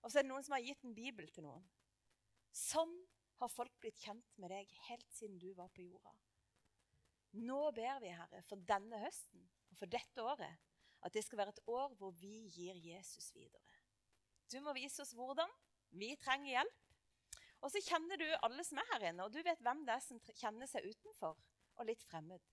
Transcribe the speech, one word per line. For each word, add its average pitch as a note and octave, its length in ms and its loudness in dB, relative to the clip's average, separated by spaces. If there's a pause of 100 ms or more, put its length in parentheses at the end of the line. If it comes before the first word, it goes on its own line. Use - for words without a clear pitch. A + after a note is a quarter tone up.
Og A#3 80 -4
så C#4+ 80 10
er C#4 60 8
det C4 80 -2
noen C4+ 100 -2
som C#4+ 140 2
har A#3+ 80 2
gitt C#4 180 -6
en A#3 140 -8
bibel A3+ 340 -6
til D#3 140 -10
noen. C#3+ 180 -10 (920)
Sånn E4 360 4 (500)
har A#3+ 100 0
folk B3+ 300 -2
blitt - 220 -6
kjent A3 360 -10
med F#3+ 120 -6
deg G3 200 -6 (180)
helt A#3+ 260 -10
siden G3+ 240 -8
du F3+ 160 -8
var F3+ 180 -12
på F3+ 120 -14
jorda. - 260 -18 (1200)
Nå A#3+ 280 0 (120)
ber B3 300 0
vi, F3+ 100 -6
Herre, E3+ 320 -12
for G3 160 -8
denne G#3 400 4
høsten - 400 -4 (300)
og - 80 -16
for F#3 100 -4
dette A#3+ 320 -2
året, A3 380 -2 (440)
at F#3 120 -6
det G#3+ 100 4
skal G#3+ 160 -2
være G3+ 140 2
et - 160 -16
år C4 260 2
hvor F#3+ 180 -6
vi G3+ 280 -10 (100)
gir F3 240 -4
Jesus E3+ 560 -10
videre. - 460 -20 (720)
Du B3+ 100 -4
må D4 140 0
vise C4+ 260 -4
oss B3 160 -8
hvordan. C4+ 320 2 (440)
Vi G#3 260 -2
trenger C#4 400 4
hjelp. G#4 200 4 (840)
Og C#4 80 0
så G#4 100 4
kjenner E4+ 380 2
du D#4+ 80 4 (160)
alle C#4 240 4
som D4 120 -2
er A4+ 120 0
her G#3+ 180 4
inne, F3+ 160 -2
og G#3+ 60 -4
du C#4+ 100 -4
vet E4+ 220 4
hvem C4+ 240 2
det A3+ 80 6
er C4 80 -2
som A#3+ 160 -10
tre-, - 160 -18
kjenner A3+ 320 -2
seg - 160 0
utenfor G#3 540 -4 (420)
og A#3 80 -2
litt A3+ 160 -2
fremmed. E3 500 -6